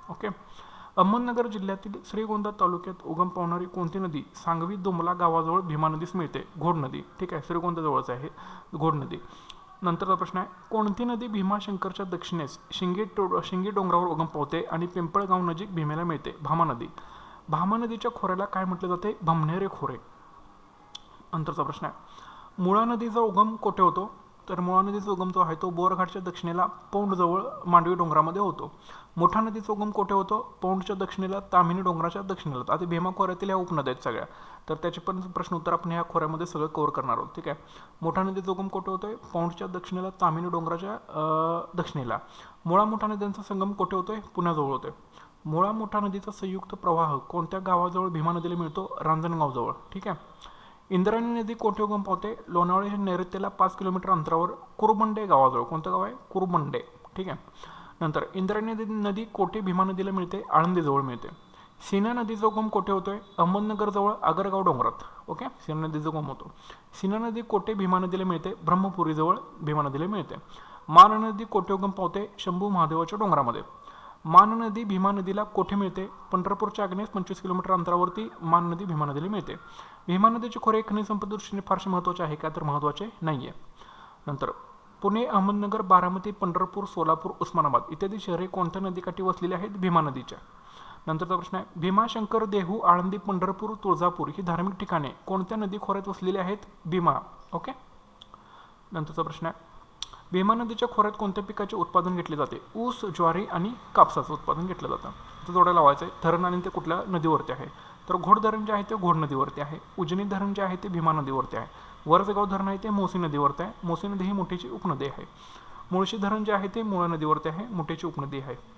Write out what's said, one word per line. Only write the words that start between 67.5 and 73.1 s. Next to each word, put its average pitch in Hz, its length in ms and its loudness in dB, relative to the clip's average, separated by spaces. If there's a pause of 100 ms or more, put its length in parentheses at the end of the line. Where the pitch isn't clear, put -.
भीमा 185 260 2
नदीला 185 240 -2
मिळते? 185 300 -2
ब्रह्मपुरीजवळ 170 840 2 (240)
भीमा 151 200 0
नदीला 143 240 -2
मिळते. 196 300 -4 (520)
मान 180 240 12
नदी 214 320 0
कोठे 202 300 0
उगम 196 160 0
पावते? 190 500 -2
शंभू 185 300 -2
महादेवाच्या 165 500 2